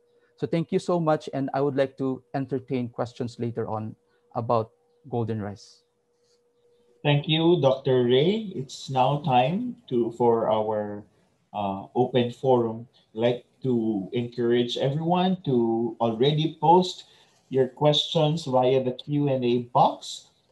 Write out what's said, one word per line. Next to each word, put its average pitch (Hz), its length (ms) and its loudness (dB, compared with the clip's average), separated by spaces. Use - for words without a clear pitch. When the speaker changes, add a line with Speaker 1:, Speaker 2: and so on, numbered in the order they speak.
Speaker 1:
So 151 100 -8
thank 165 260 -4
you 190 60 2
so 180 220 -2
much, 156 340 0
and 135 180 -4
I 135 80 0
would 139 160 0
like 135 220 -2
to 131 240 -4
entertain 127 560 -4
questions 120 500 -8
later 120 300 -6
on 110 280 -8
about 117 360 0
Golden 113 320 -4
Rice. - 400 -14
Speaker 2:
Thank 147 260 2
you, 165 320 4
Doctor 131 440 2
Ray. 180 500 2
It's - 340 -12
now 135 360 0
time 165 520 0
to, 117 240 0
for 113 360 2
our, 107 540 -2
uh, 98 420 -6
open 123 360 2
forum. 120 580 0
I'd 110 80 -8
like 123 240 0
to 110 480 0
encourage 120 680 -2
everyone 175 680 0
to 117 560 0
already 139 600 0
post 180 440 4
your 127 180 2
questions 151 760 0
via 127 380 2
the 123 100 -4
Q 143 360 -2
and 127 160 -2
A 120 240 0
box, - 600 0